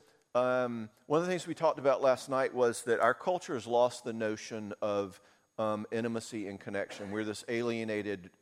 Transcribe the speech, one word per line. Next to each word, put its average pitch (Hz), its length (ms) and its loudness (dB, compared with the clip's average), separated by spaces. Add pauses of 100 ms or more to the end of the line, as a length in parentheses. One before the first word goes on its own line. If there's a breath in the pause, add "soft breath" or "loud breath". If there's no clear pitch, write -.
(360 soft breath)
um, 123 540 0 (180)
one 151 140 4
of 175 40 -2
the 180 60 -2
things 175 160 -2
we 160 80 -6
talked 156 240 2
about 131 220 4
last 127 280 4
night 131 240 2
was 120 300 2
that 113 160 2
our 117 140 6
culture 180 400 -2
has 110 140 -4
lost 120 360 4
the 117 100 -4
notion 107 680 -4
of, 101 380 0 (380 soft breath)
um, 107 340 -2
intimacy 113 560 -4
and 98 120 -8
connection. 101 520 -6
We're 107 120 -2
this 107 240 -6
alienated, 110 840 -2 (100)